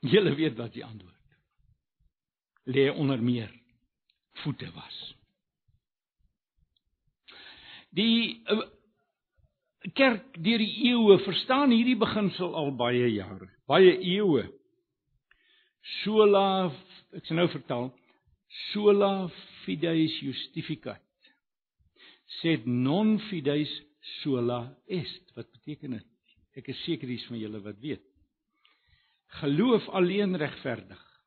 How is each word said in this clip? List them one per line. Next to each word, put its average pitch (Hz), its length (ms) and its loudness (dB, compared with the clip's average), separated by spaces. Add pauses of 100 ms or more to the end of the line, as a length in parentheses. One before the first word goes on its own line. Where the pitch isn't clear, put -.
Julle 151 320 2
weet 147 240 -2
wat 117 160 -10
die 117 80 -14
antwoord 98 280 -20 (1600)
lê 135 240 2
onder 139 280 -2
meer 117 320 -2 (920)
voete - 280 -8
was. - 260 -18 (3000)
Die, 226 560 0
eh, 208 140 0 (1300)
kerk 254 460 0
deur 214 240 2
die 220 240 -2
eeue 226 320 8
verstaan 254 560 2
hierdie 240 240 2
beginsel 190 560 -2
al 147 200 -2
baie 123 360 2
jare, 95 380 -8 (180)
baie 180 320 8
eeue. 180 460 0 (1600)
Sola, 196 680 4 (400)
ek - 160 -16
sal 165 140 0
nou 175 100 2
vertel, 131 400 -6 (800)
sola 202 560 2 (380)
fides 165 580 0
justificat. 135 800 -10 (1400)
Sed 156 260 0
non 143 520 0 (100)
fides 147 440 -4 (520)
sola 120 480 -4 (160)
est. - 480 -10
Wat 117 160 -16
beteken 131 480 -12
dit? - 80 -20 (480)
Ek 135 160 -16
is 127 160 -12
seker 143 240 -6
dis 120 160 -10
van 117 160 -10
julle 107 240 -10
wat 104 160 -16
weet. 139 240 -10 (1300)
Geloof 190 560 0
alleen 185 480 0
regverdig. 117 880 -10